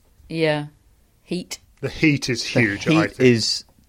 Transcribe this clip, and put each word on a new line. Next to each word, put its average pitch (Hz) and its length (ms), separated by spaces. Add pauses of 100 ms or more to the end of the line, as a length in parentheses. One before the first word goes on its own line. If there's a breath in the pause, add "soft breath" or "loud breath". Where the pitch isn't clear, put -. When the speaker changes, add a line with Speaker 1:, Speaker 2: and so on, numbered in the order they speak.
(300)
Speaker 1:
Yeah. 151 380 (560)
Heat. - 360 (220)
Speaker 2:
The 135 80
heat 143 400
is 117 140
Speaker 3:
The - 180
Speaker 2:
huge, 101 240
Speaker 3:
heat 160 120
Speaker 2:
I 160 100
think. - 120
Speaker 3:
is 123 460 (240)